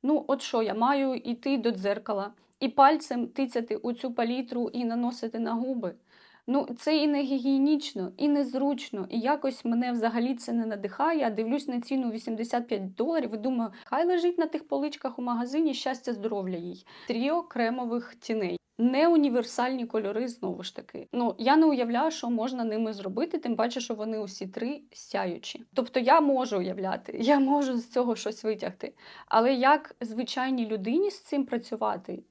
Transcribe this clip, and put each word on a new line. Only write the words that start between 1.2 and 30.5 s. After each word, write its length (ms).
до 140
дзеркала 600
і 100
пальцем 580
тицяти 480
у 180
цю 200
палітру 600
і 120
наносити 540
на 140
губи? 420
Ну, 200
це 180
і 100
не 160
гігієнічно, 920
і 100
незручно, 840
і 100
якось 460
мене 260
взагалі 440
це 180
не 120
надихає. 540
Я 100
дивлюсь 380
на 140
ціну 300
вісімдесят 560
п'ять 260
доларів 400
і 40
думаю, 340
хай 220
лежить 320
на 80
тих 220
поличках 520
у 20
магазині, 520
щастя, 400
здоров'я 440
їй. 280
Тріо 360
кремових 720
тіней. 440
Неуніверсальні 1080
кольори, 420
знову 360
ж 120
таки. 380
Ну, 240
я 180
не 100
уявляю, 460
що 180
можна 340
ними 300
зробити, 440
тим 180
паче, 240
що 140
вони 260
усі 280
три 340
сяючі. 720
Тобто 260
я 220
можу 360
уявляти, 640
я 180
можу 380
з 120
цього 260
щось 280
витягти. 500
Але 260
як 480
звичайній 680